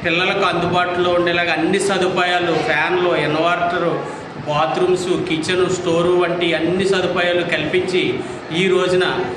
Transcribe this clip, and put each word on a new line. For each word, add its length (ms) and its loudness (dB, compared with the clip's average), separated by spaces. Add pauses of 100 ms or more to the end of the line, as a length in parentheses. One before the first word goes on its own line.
పిల్లలకు 360 0
అందుబాటులో 680 0
ఉండేలాగా 420 2
అన్ని 280 0
సదుపాయాలు, 720 0
ఫ్యాన్లు, 640 0
ఇన్వర్టర్, 1080 -2 (240)
బాత్రూమ్స్, 800 0
కిచెన్, 420 0
స్టోర్ 360 0
వంటి 480 2
అన్ని 300 0
సదుపాయాలు 580 2
కల్పించి, 760 0 (360)
ఈ 120 2
రోజున 500 2 (180)